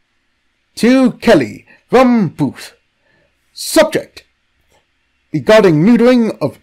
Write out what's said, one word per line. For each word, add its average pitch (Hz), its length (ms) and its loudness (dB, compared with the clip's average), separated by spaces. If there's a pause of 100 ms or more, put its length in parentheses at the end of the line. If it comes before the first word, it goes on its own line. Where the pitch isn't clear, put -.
(760)
To 254 360 0
Kelly 127 540 -2 (240)
from 220 380 0
Booth. - 460 -8 (800)
Subject, - 720 -6 (1080)
regarding 165 500 2
neutering 233 580 2
of 143 220 -8